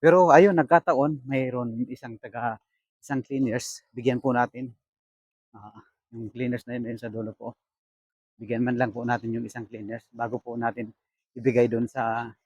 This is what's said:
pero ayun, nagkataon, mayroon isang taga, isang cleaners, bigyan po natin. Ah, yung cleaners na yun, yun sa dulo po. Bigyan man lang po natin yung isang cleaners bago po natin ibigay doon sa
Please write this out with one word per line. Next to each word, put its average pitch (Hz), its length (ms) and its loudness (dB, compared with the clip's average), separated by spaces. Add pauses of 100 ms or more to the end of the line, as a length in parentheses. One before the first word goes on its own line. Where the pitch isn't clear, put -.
pero 170 320 8
ayun, 180 240 8
nagkataon, 147 720 2
mayroon 123 640 -2
isang 123 240 -14
taga, 117 400 -6 (400)
isang 135 240 -4
cleaners, 127 720 -4
bigyan 123 320 0
po 135 80 2
natin. 123 400 -2 (800)
Ah, 107 320 -20 (320)
yung 113 160 -12
cleaners 123 320 -4
na 120 160 -10
yun, 117 160 -8
yun 107 80 -14
sa 113 80 -10
dulo 110 240 -8
po. 117 240 -14 (800)
Bigyan 117 240 -2
man 123 160 0
lang 123 80 0
po 117 160 -10
natin 117 320 -4
yung 120 80 -6
isang 110 240 -12
cleaners 110 400 -14
bago 117 320 -8
po 117 160 -12
natin 117 400 -6 (400)
ibigay 120 320 4
doon 117 240 -2
sa 117 400 -4 (140)